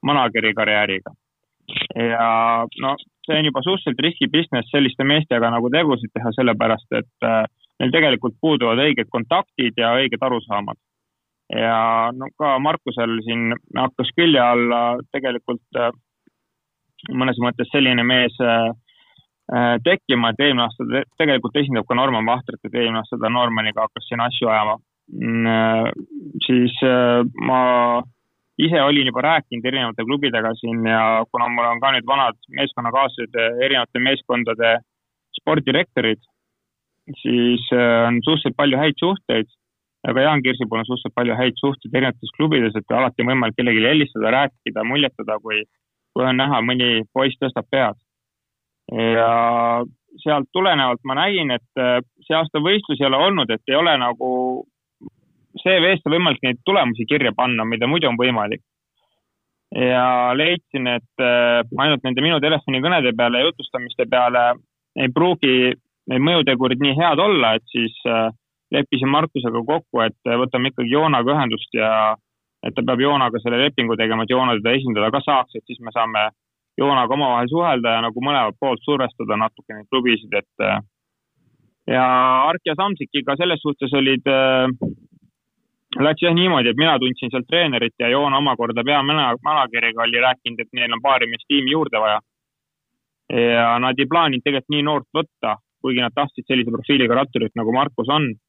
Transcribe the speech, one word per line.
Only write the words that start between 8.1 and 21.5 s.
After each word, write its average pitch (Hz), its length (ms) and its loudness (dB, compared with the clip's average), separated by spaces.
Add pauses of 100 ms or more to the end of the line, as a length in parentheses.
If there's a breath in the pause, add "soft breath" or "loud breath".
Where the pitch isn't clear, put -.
puuduvad 123 420 2
õiged 143 300 0
kontaktid 123 680 -2
ja 117 160 2
õiged 127 240 -2
arusaamad. 107 560 -4 (800)
Ja 113 560 0
no 131 240 -10
ka 143 240 0
Markusel 123 640 -2
siin 117 300 -2 (240)
hakkas 127 420 -2
külje 160 220 4
alla 120 560 2 (180)
tegelikult, 123 480 -6 (160)
äh, 120 120 0 (1200)
mõnes 127 240 -2
mõttes 120 320 -2
selline 127 320 2
mees, 123 380 2
äh, 117 300 2 (840 soft breath)
äh, 120 220 2 (100)
tekkima, 123 460 2
et 110 100 -2
eelmine 131 240 2
aasta 117 240 -6
te-, 131 140 -2 (180)
tegelikult 135 400 0